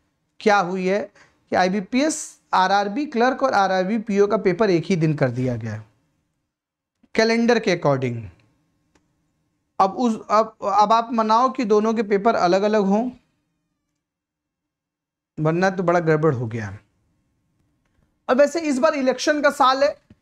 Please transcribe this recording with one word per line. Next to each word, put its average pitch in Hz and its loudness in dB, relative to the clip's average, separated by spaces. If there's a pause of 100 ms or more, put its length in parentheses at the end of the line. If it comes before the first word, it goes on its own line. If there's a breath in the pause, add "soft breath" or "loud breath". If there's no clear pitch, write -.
(400)
क्या 208 2
हुई 185 -2
है 202 -2 (380 soft breath)
कि - -4
आईबीपीएस, 208 -2 (140)
आरआरबी 202 0
क्लर्क 262 -2
और 262 0
आरआरबी 190 0
पीओ 202 0
का 214 0
पेपर 202 0
एक 165 2
ही 196 0
दिन 160 0
कर 143 0
दिया 123 -4
गया 110 -8
है 110 -12 (1300)
कैलेंडर 233 2
के 196 0
according। 131 -2 (1600)
अब 190 2
उस, 220 -2
अब, 220 0 (180)
अब 208 4
आप 233 0
मनाओ 220 2
कि 247 -4
दोनों 214 2
के 220 -2
पेपर 202 0
अलग-अलग 196 2
हों, 208 0 (2250)
वरना 165 0
तो 185 -6
बड़ा 175 2
गड़बड़ 156 2
हो 120 -6
गया। 107 -8 (1500)
और 254 2
वैसे 285 2
इस 294 -2
बार 311 2
इलेक्शन 277 0
का 294 4
साल 269 2
है, 294 0 (240)